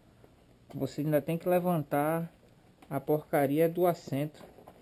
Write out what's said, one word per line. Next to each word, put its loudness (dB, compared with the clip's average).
Você -6
ainda 2
tem -4
que -4
levantar 0
a -4
porcaria 2
do 2
assento. -2